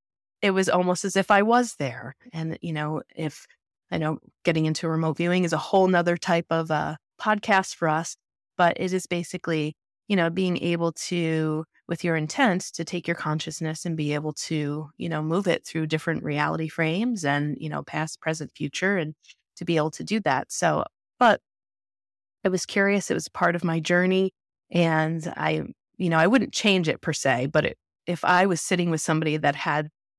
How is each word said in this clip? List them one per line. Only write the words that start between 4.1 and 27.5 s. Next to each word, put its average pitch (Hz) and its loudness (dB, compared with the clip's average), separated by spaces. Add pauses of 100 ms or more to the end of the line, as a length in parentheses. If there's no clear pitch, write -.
getting 160 2
into 156 -2
remote 160 0
viewing 180 2
is 165 0
a 156 0
whole 190 4
nother 175 4
type 170 0
of, 165 0
uh, 156 -2 (240)
podcast 202 0
for 170 0
us, 156 -2 (420)
but 175 2
it 185 -2
is 185 -2
basically, 160 -4 (320)
you 208 0
know, 170 4
being 180 0
able 170 0
to, 160 -2 (220)
with - -6
your 170 0
intent, 175 0 (120)
to 170 -8
take 175 -6
your 170 0
consciousness 156 -4
and 165 -2
be 147 -2
able 151 -4
to, 147 -4
you 180 -6
know, 156 -2
move 165 0
it - 0
through 160 -4
different 156 -2
reality 156 -2
frames 175 -2
and, 143 0
you 156 -8
know, 147 -6
past, 156 -6
present, 160 -6
future, 185 -2
and 156 -4 (400)
to 175 -12
be 170 2
able 156 2
to - -12
do 202 -2
that. 135 0
So, 151 2 (340)
but 233 6 (1040)
I 196 2
was 185 -2
curious, 196 0
it - 0
was - -4
part 175 0
of 170 -4
my 165 0
journey, 185 2 (400)
and 160 2
I, 156 -2 (340)
you 185 -2
know, 160 2
I 160 6
wouldn't 226 2
change 190 2
it - -2
per 160 -2
se, 131 0
but 151 2